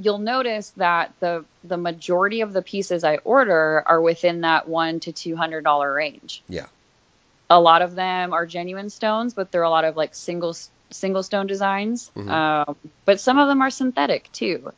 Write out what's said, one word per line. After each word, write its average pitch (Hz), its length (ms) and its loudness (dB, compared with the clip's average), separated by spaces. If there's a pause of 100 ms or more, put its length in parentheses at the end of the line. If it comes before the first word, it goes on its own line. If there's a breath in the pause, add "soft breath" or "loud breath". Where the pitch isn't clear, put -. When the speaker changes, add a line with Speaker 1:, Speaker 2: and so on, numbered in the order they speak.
Speaker 1:
you'll 208 140 0
notice 226 580 -4
that 175 440 0
the, 170 240 -4 (200)
the 175 120 -6
majority 175 680 -2
of 208 100 -4
the 190 100 -2
pieces 185 400 -4
I 151 140 2
order 160 680 2
are 165 140 6
within 170 420 0
that 160 260 2
one 165 320 -2
to 170 120 -10
two 165 240 -8
hundred 160 280 -4
dollar 143 280 2
range. 143 560 -6
Speaker 2:
Yeah. 90 180 -10 (840)
Speaker 1:
A 175 100 10
lot 170 220 8
of 180 120 -2
them 180 380 -2
are 170 140 -2
genuine 180 440 -8
stones, 226 440 -2
but 190 160 -6
they're 175 120 0
a 165 80 2
lot 160 140 4
of, 156 120 -2
like, 156 180 -2
single 175 360 -6
s-, - 200 -14 (200)
single 190 320 -4
stone 196 240 -2
designs. 196 720 -4
Speaker 2:
Mm-hmm. 101 140 -8
Speaker 1:
Um, 151 460 0 (280)
but 196 160 2
some 254 180 2
of 285 100 6
them 277 120 2
are 269 100 2
synthetic 254 600 -2
too. 156 460 -6